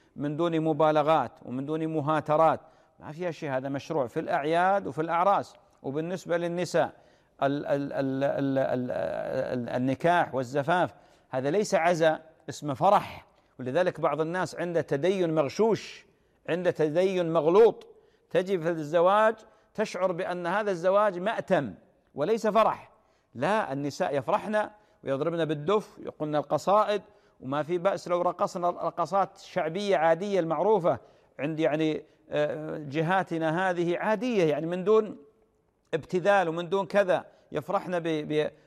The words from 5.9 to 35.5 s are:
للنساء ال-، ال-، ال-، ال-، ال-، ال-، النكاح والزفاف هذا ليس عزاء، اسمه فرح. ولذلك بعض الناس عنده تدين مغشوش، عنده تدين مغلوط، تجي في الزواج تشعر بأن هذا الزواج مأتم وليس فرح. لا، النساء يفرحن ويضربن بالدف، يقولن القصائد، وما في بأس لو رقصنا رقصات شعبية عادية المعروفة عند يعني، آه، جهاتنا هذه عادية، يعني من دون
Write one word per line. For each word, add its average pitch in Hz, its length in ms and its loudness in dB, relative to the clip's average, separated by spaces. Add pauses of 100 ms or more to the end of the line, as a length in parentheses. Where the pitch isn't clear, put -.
للنساء 170 560 -2 (500)
ال-، 139 220 0
ال-، 143 280 -2
ال-، 135 300 -2
ال-، 139 340 0
ال-، 127 340 -2
ال-، - 800 -4
النكاح 135 640 0
والزفاف 139 580 0 (360)
هذا 131 220 -2
ليس 196 240 0
عزاء، 165 460 2 (280)
اسمه 143 240 -6
فرح. 180 520 2 (340)
ولذلك 147 400 -2
بعض 151 220 0
الناس 170 340 -4
عنده 165 260 -2
تدين 165 540 0
مغشوش، 160 680 0 (440)
عنده 175 220 0
تدين 170 640 0
مغلوط، 170 540 4 (420)
تجي 185 300 0
في 160 100 -2
الزواج 175 640 2 (380)
تشعر 190 380 -2
بأن 175 360 -4
هذا 202 240 0
الزواج 185 480 2
مأتم 180 540 0 (420)
وليس 208 320 0
فرح. 202 440 2 (440)
لا، 170 380 0
النساء 143 440 -2
يفرحن 202 520 0 (340)
ويضربن 156 420 -2
بالدف، 156 540 -2
يقولن - 360 -8
القصائد، 196 640 2 (400)
وما 139 220 -4
في 170 140 -4
بأس 180 300 -2
لو 175 140 0
رقصنا 175 480 0
رقصات 175 680 -2
شعبية 185 600 -2
عادية 165 420 2
المعروفة 165 600 2 (400)
عند 151 200 -4
يعني، 156 440 2 (260)
آه، 151 480 -4
جهاتنا 160 920 0
هذه 175 280 0
عادية، 214 460 0
يعني 151 220 2
من 175 180 -4
دون 214 340 4 (760)